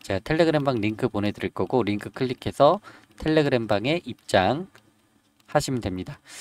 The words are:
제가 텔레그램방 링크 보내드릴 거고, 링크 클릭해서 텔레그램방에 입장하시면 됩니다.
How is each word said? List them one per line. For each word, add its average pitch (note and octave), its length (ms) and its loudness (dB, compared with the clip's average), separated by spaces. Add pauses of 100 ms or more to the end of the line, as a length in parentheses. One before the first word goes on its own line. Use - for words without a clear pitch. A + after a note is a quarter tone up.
제가 F#2+ 180 -4
텔레그램방 D3+ 600 0
링크 G#2+ 300 -2
보내드릴 G2+ 400 -2
거고, G#2+ 340 0
링크 G#2 260 -4
클릭해서 C3+ 720 2 (380)
텔레그램방에 C3+ 880 0
입장하시면 - 1800 -4
됩니다. F#2 400 -8 (200)